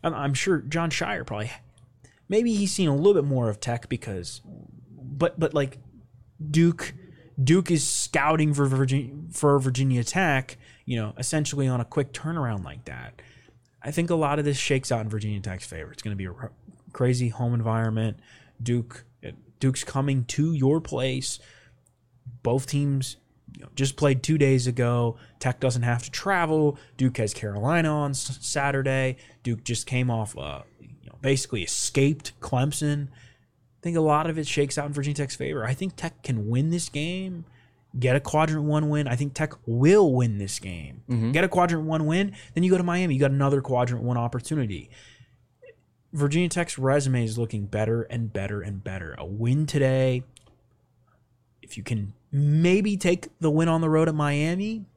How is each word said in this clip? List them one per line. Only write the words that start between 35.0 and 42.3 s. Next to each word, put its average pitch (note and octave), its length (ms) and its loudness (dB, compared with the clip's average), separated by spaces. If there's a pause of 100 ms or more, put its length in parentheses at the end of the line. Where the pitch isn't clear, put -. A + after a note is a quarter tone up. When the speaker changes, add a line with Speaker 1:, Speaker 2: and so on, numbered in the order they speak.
Speaker 1:
Tech's C#3+ 200 -4
favor. C3+ 300 -4
I B2+ 80 0
think F#3+ 220 -4
Tech - 260 -10
can A2 280 -2
win C3+ 200 2
this E3+ 200 -2
game, F3 560 -6 (520)
get B2+ 180 4
a C#3+ 40 4
quadrant D#3 460 2
one D3+ 240 2
win. D3 180 0
I B2 80 0
think C#3 180 -2
Tech D#3 200 -4 (120)
will D3 480 6
win A#2 240 2
this G2 220 -6
game. E2 500 -12
Speaker 2:
Mm-hmm. A#2 220 0
Speaker 1:
Get D#3+ 120 4
a F#3 60 2
quadrant E3+ 360 2
one D#3 200 0
win, F#3+ 300 0 (180)